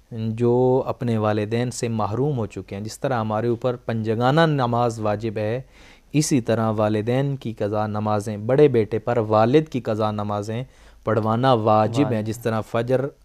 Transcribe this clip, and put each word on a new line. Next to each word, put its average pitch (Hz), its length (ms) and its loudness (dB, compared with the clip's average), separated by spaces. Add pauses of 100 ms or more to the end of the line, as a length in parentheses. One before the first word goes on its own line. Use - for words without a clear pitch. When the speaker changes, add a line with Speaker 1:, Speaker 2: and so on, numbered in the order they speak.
(120)
Speaker 1:
जो 120 760 2
अपने 120 320 -4
वालिदैन 107 520 -2
से 120 180 -6
महरूम 113 480 -2
हो 107 120 -4
चुके 98 280 -12
हैं, 101 80 -8
जिस - 160 -12
तरह 135 160 -4
हमारे 110 320 -2
ऊपर 120 300 -2
पंजगाना 120 680 0
नमाज 120 540 0
वाजिब 107 380 -4
है, 113 260 -4 (500)
इसी 151 280 2
तरह 113 320 0
वालिदैन 110 600 0
की 120 160 -8
कज़ा 107 360 -2
नमाज़ें, 107 580 -4
बड़े 139 220 6
बेटे 113 320 2
पर 120 180 -2 (100)
वालिद 120 400 4
की 127 120 -4
कज़ा 107 320 -2
नमाज़ें 104 540 -4 (400)
पढ़वाना 113 480 2
वाजिब 110 520 4
है। 117 60 -2
Speaker 2:
वाजिब। 107 140 -2
Speaker 1:
जिस 110 180 -6
तरह 110 180 -2
फजर, 127 460 -2 (160)